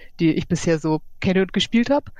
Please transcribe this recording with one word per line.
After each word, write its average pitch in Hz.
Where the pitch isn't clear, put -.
die 165
ich -
bisher 165
so 156
kenne 190
und 185
gespielt 226
hab. 285